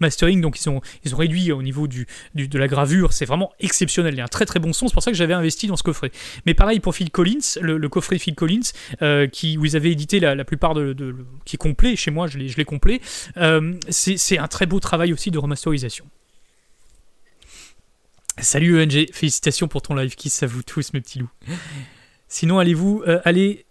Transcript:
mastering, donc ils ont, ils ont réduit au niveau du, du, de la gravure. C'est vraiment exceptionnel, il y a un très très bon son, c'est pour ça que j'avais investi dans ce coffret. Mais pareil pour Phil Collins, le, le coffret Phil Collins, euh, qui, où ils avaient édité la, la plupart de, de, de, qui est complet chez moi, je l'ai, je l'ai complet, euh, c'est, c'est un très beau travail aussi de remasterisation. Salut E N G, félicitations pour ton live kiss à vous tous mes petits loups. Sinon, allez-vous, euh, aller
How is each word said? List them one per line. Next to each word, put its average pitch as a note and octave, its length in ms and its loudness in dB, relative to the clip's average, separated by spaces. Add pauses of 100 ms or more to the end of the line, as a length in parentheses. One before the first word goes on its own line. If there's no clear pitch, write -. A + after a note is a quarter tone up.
mastering, E3+ 400 2
donc D#3 180 -2
ils - 100 -2
ont, C3+ 120 -2 (240)
ils B2+ 100 -4
ont - 20 0
réduit E3 360 2
au C3 100 -4
niveau C#3 240 -4
du, B2 200 -8 (280)
du, C#3 140 -4
de C#3+ 100 -2
la C3+ 80 2
gravure. C#3+ 460 2
C'est - 100 0
vraiment D#3+ 380 -2
exceptionnel, E3+ 520 0
il C3 40 -6
y B2+ 40 -6
a A#2+ 40 -6
un - 20 -10
très - 180 -2
très - 140 -2
bon D#3+ 140 0
son, B3 160 0
c'est - 40 0
pour - 80 6
ça B3 100 0
que F#3+ 60 0
j'avais E3+ 160 2
investi E3+ 340 0
dans F#3+ 100 0
ce - 40 -2
coffret. - 300 -2 (340)
Mais D#3+ 80 4
pareil G#3 280 6
pour F3+ 120 0
Phil E3 160 -4
Collins, F#3+ 300 2 (220)
le, D#3+ 160 0
le D3+ 120 -2
coffret F3+ 300 -2
Phil D#3+ 160 -6
Collins, F3+ 240 0 (420)
euh, D3 240 4
qui, D#3 320 -4
où D3+ 60 0
ils D#3 140 2
avaient D#3+ 160 2
édité D3+ 260 0
la, D3 160 2
la C#3 80 -6
plupart D#3+ 300 0
de, D3 140 0
de, C3+ 260 -8
de, B2+ 120 -14 (200)
qui - 100 -8
est - 20 -10
complet G3 380 4
chez - 160 -2
moi, D#3+ 160 -2
je C#3 100 -8
l'ai, C3+ 120 -8
je B2 80 -6
l'ai D3+ 80 2
complet, D3 340 4 (380)
euh, D#3+ 360 4 (140)
c'est, F#3 300 -2
c'est F3 200 0
un D3 120 -4
très - 160 0
beau F#3+ 160 0
travail E3+ 320 0
aussi F3+ 180 -4
de D#3 80 -2
remasterisation. C#3 640 -4 (2250)
Salut E3 360 4
E D#3+ 60 6
N D#3 100 4
G, D3+ 220 2
félicitations D3+ 560 0
pour C#3 120 -4
ton D3 140 -6
live C3 200 -4
kiss - 280 -4
à C3+ 40 -2
vous A#2+ 160 -6
tous - 300 -8
mes C#3 60 -2
petits B2+ 200 -12
loups. A#2+ 120 -8 (960)
Sinon, F3+ 300 2
allez-vous, F3+ 480 2
euh, E3+ 160 2
aller F#3+ 480 2